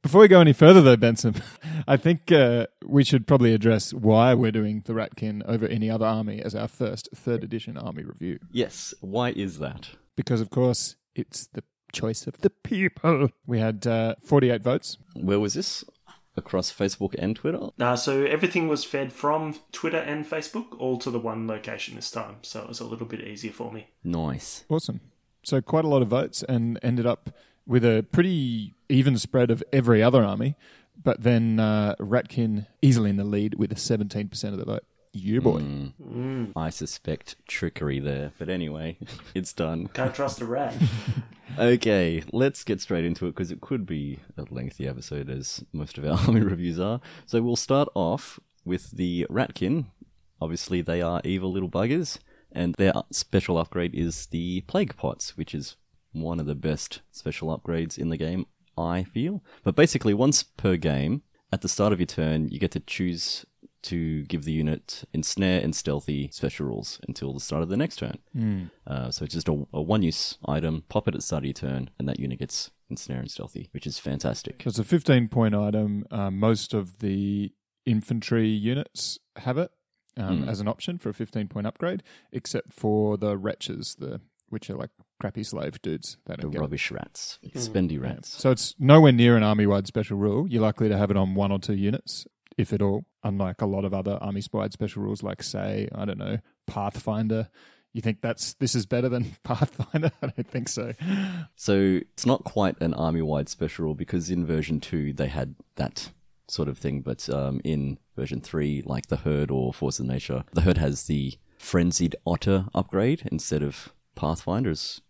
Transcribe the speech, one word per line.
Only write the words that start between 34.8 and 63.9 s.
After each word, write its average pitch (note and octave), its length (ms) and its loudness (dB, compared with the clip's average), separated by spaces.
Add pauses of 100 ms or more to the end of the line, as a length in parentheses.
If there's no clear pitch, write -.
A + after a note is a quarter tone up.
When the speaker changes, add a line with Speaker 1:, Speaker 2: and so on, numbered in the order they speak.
Speaker 1:
Yeah, G2+ 220 0
boy. G#2 220 4
Speaker 2:
Mm. D2 320 -6 (100)
Speaker 3:
Mm. B2 540 -6
Speaker 2:
I D#2+ 140 -2
suspect - 640 -8 (100)
trickery D2 540 -4
there, C#2+ 360 -6
but E2 120 -10
anyway, E2 500 -6 (180)
<laughs> - 200 -20
it's F#2 160 -6
done. E2 340 -4
Speaker 3:
Can't B2+ 260 -4
trust C3+ 280 -6
a A#2+ 60 -6
rat. C3+ 320 -4
Speaker 2:
<laughs> - 60 4 (760)
Okay, G2+ 640 4 (100)
let's C3+ 320 0
get G2+ 160 -2
straight E2+ 240 -2
into E2+ 220 -2
it, E2 80 -6
'cause F2 160 -6
it E2 100 -10
could A#2 260 -6
be C#2+ 320 -6 (180)
a C#2+ 140 -10
lengthy C2 380 -8
episode, C2+ 420 -8
as C2 420 -10
most D2 260 -10
of C#2+ 60 -10
our D2+ 140 0
<laughs> - 80 2
army A2+ 140 6
reviews F2 400 0
are. G#2+ 200 -2 (260)
So A2+ 160 0
we'll A#2+ 140 0
start - 380 0
off F#2+ 460 -4 (240)
with F2+ 280 -6
the F2 380 -2
Ratkin. B2+ 560 -2 (540)
Obviously, F2 400 -4
they E2+ 200 -2
are E2+ 220 -2
evil F#2 300 -2
little F#2+ 180 -2
buggers, C3+ 480 -2 (320)
and F2 240 -2
their F#2+ 180 4 (200)
special - 460 0
upgrade F2 360 -2
is E2 320 -4
the F2+ 360 -4
Plague - 340 -2
Pots, - 400 -8
which - 180 -8
is C#2+ 220 -8 (360)
one E2 280 -4
of D2 60 -4
the D2 100 -2
best - 460 -4 (100)
special D#2+ 440 -6
upgrades E2 420 -4
in E2 100 -4
the E2 80 -2
game, E2+ 300 -4 (300)
I E2+ 280 -2
feel. E3 400 -4 (180)
But - 140 0
basically, C3+ 380 4
once C3 280 2
per - 340 0
game, D#2 460 0 (300)
at F#2+ 80 -2
the G2 80 -6
start G#2 240 2
of F2+ 80 0
your E2+ 60 2
turn, D#2 420 0
you - 100 -8
get F2 140 -2
to - 80 -4
choose - 640 -6 (380)
to D#2+ 420 -4